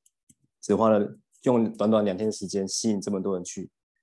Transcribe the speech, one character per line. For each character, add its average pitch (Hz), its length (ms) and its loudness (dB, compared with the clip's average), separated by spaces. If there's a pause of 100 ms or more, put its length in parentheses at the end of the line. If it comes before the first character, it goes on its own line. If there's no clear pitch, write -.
(600)
只 104 140 0
花 110 140 4
了， 104 280 2 (260)
用 113 300 2
短 104 160 0
短 107 160 4
两 95 100 0
天 107 120 -2
的 107 40 -2
时 101 140 -8
间 95 220 -4
吸 113 240 -2
引 101 100 -2
这 95 80 -6
么 98 100 -2
多 92 140 -2
人 90 100 -6
去， - 280 -12 (320)